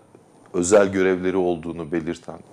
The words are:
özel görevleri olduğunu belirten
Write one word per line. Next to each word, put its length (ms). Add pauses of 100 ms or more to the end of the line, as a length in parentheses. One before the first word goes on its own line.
(540)
özel 340
görevleri 480
olduğunu 560
belirten 460 (140)